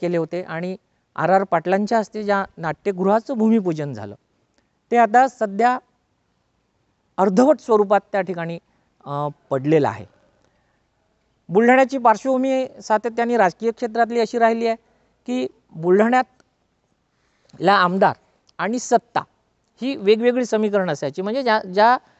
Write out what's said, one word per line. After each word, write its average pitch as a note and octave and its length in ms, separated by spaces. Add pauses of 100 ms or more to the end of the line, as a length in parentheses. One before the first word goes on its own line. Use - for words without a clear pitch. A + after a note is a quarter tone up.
केले F3 160
होते E3+ 260
आणि F3+ 340 (400)
आर D#3+ 140
आर F#3+ 140
पाटलांच्या G3 540
हस्ते G#3+ 240
ज्या G3+ 220 (120)
नाट्यगृहाचं F#3+ 800
भूमिपूजन F#3 580
झालं, G#2 220 (760)
ते A#3 60
आता A#3+ 320
सध्या A3+ 500 (1400)
अर्धवट A3 440
स्वरूपात G#3 400 (120)
त्या G3+ 80
ठिकाणी, E3+ 380 (460)
अ, C#3+ 240 (220)
पडलेलं C#3 380
आहे. G2 160 (1400)
बुलढाण्याची B3 500
पार्श्वभूमी C4 680 (160)
सातत्याने A#3 540
राजकीय G#3+ 340
क्षेत्रातली A#3 500
अशी A3+ 180
राहिली A3+ 280
आहे A3+ 100 (500)
की B3+ 200 (240)
बुलढाण्यातला - 2000
आमदार F#3 420 (440)
आणि G#3 200
सत्ता - 440 (600)
ही C4 140
वेगवेगळी A3+ 480
समीकरणं G#3 480
असायची. D3 300
म्हणजे A3+ 200
ज्या, A3 160
ज्या G#3 380 (240)